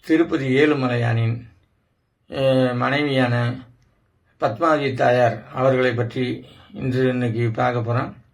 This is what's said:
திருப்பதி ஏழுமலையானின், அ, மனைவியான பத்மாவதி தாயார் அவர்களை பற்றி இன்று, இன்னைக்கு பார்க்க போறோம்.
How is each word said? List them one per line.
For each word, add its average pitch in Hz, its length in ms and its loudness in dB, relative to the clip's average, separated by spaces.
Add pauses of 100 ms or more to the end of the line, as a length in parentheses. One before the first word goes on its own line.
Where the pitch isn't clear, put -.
திருப்பதி 156 520 2
ஏழுமலையானின், 120 840 0 (880)
அ, 131 420 2
மனைவியான 127 840 0 (840)
பத்மாவதி 143 560 0
தாயார் 123 500 2 (100)
அவர்களை 127 400 2
பற்றி 123 520 -4 (280)
இன்று, 131 340 -2
இன்னைக்கு 120 420 -2
பார்க்க 120 440 -2
போறோம். 131 200 -4 (200)